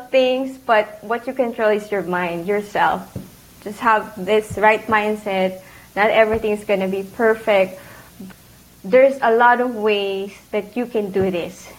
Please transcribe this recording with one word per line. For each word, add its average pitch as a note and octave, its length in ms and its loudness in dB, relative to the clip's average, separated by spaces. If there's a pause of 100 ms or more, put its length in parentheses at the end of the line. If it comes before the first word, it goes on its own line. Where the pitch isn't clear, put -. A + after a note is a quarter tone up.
(100)
things, C4 480 0
but G#3+ 440 0
what A#3 240 -6
you B3+ 60 -8
control A#3 380 0
is G#3+ 200 -2
your G3+ 120 -2
mind, F3 440 -4
yourself. F#3+ 680 -2 (460)
Just G#3 180 -12
have A3 320 0 (120)
this G#3+ 340 0
right G#3+ 280 2
mindset. G#3 760 -2 (360)
Not G#3 140 2
everything A3 420 2
is G#3 120 -6
gonna F#3+ 240 0
be G3 160 -4
perfect. A3 760 0 (1040)
There's C4 360 6
a A3+ 160 2
lot A#3+ 240 6
of B3 160 -2
ways G3+ 560 -2 (200)
that G3+ 240 -6
you A#3+ 100 -2
can G#3 240 -4
do F#3+ 200 0
this. E3+ 380 -8 (100)